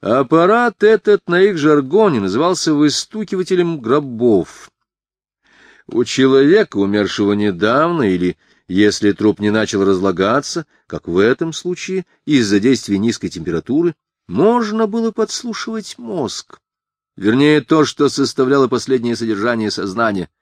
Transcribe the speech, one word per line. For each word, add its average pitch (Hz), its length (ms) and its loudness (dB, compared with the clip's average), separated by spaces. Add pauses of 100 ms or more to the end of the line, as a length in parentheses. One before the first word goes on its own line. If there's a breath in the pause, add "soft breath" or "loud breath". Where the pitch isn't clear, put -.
Аппарат 170 840 2
этот 208 440 2
на 175 140 2
их 196 160 2
жаргоне 147 600 2
назывался 156 520 0
выстукивателем 175 1040 -2
гробов. 117 920 0 (1200 soft breath)
У 120 140 0
человека, 135 720 2
умершего 101 560 0
недавно, 107 680 0
или 90 340 0 (320)
если 101 440 2
труп 104 280 0
не 104 100 0
начал 104 340 -2
разлагаться, 98 840 -2 (200)
как - 220 -12
в 85 80 -2
этом 135 380 0
случае, 185 500 -6 (220)
из-за 110 340 2
действия 110 380 0
низкой 107 320 -4
температуры, 90 680 -4 (320)
можно 220 580 0
было 226 240 -2
подслушивать 220 880 -8
мозг. 190 640 -10 (560)
Вернее, 139 460 2
то, 156 240 2
что 143 240 0
составляло 135 580 0
последнее 120 480 -2
содержание 110 540 -2
сознания. 98 580 -4 (140)